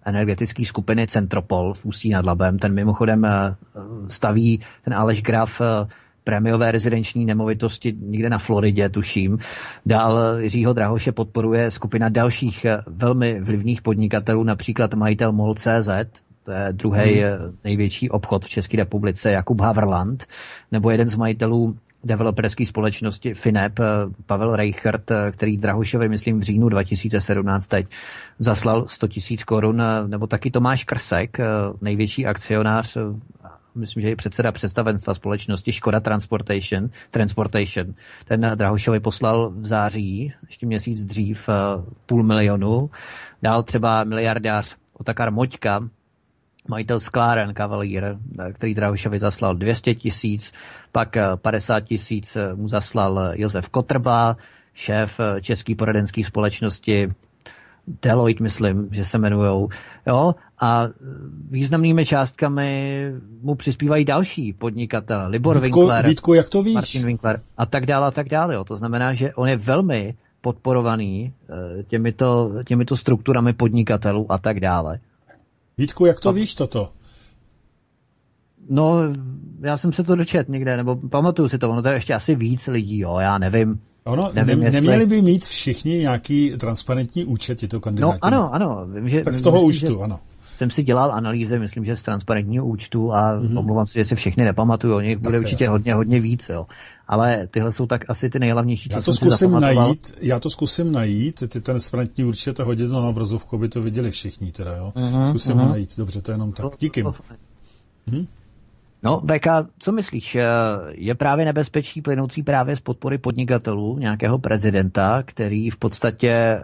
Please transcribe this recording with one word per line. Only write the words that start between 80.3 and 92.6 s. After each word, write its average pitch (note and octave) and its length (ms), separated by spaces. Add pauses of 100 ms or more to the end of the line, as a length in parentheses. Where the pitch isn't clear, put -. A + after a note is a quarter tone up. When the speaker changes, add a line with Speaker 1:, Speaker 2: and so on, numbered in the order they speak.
Speaker 1:
někde, C3 280
nebo B2 180
pamatuju C#3+ 540
si C3+ 80
to, A#2+ 120
ono A#2 120
to B2 60
je C#3 60
ještě C3 200
asi C3 220
víc B2 320
lidí, G#2+ 320
jo, F2+ 200
já G2 180
nevím. A2 420 (240)
Speaker 2:
Ono, D#3 300
Speaker 1:
Nevím, C3 260
Speaker 2:
ne-, A#2 60
Speaker 1:
jestli C#3 160
Speaker 2:
neměli G#3 240
by G#3+ 160
mít F3+ 240
všichni - 520
nějaký C#3 600
transparentní B2 680
účet, A#2+ 340
tyto A2 180
Speaker 1:
No, G#2+ 40
Speaker 2:
kandidáti? C#3 400
Speaker 1:
ano, G3 320
ano, C3 400
vím, A2+ 160
že D3+ 120
Speaker 2:
Tak D3+ 120
z B2+ 40
Speaker 1:
my-, B2+ 60
Speaker 2:
toho E3+ 240
Speaker 1:
myslím, D3+ 220
Speaker 2:
účtu, A2 100
Speaker 1:
že F#2+ 40
Speaker 2:
ano. G#2 160 (220)
Speaker 1:
jsem - 280
si D3 140
dělal B2+ 280
analýzy, A2+ 480
myslím, G#2 260
že A#2 100
z - 80
transparentního G#2+ 600